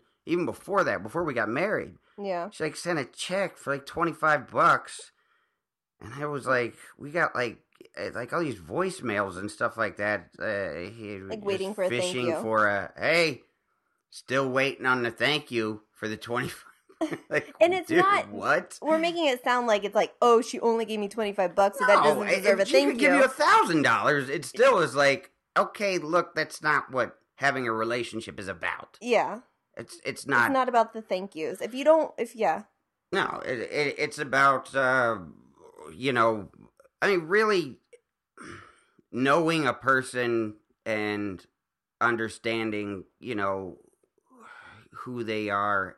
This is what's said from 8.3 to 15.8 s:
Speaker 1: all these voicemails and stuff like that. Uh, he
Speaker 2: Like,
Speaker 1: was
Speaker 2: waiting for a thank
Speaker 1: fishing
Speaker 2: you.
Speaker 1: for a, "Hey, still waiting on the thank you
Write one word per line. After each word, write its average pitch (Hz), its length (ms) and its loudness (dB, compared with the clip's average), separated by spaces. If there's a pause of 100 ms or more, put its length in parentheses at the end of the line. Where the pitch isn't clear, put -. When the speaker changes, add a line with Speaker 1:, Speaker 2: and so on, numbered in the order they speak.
Speaker 1:
all 165 80 -2
these 135 200 -4
voicemails 104 800 -4
and 101 120 -8
stuff - 260 -4
like 110 200 -4
that. 104 420 -4
Uh, 92 520 -4
he 107 300 -12
Speaker 2:
Like, 98 180 -10
Speaker 1:
was 202 80 -10
Speaker 2:
waiting 190 280 -2
for 196 100 -2
a 180 40 0
thank - 140 -2
Speaker 1:
fishing 123 240 -2
Speaker 2:
you. - 160 -2
Speaker 1:
for 110 240 2
a, 101 320 -2
"Hey, 151 440 0 (680)
still 135 400 -2
waiting 135 360 0
on 127 180 2
the 117 60 -2
thank 143 400 -2
you 110 320 -2 (100)